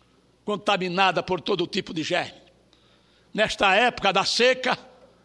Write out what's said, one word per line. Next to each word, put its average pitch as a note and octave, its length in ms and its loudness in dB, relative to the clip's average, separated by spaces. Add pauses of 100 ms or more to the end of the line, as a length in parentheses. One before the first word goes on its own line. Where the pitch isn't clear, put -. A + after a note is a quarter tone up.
(440)
contaminada F#3 800 0
por F#3 160 -4
todo F3+ 260 -4
tipo - 280 -8
de D#3+ 100 -6
germe. E3 380 -6 (920)
Nesta G3+ 400 2
época A#3 380 2
da F#3 140 2
seca, B3+ 520 0 (480)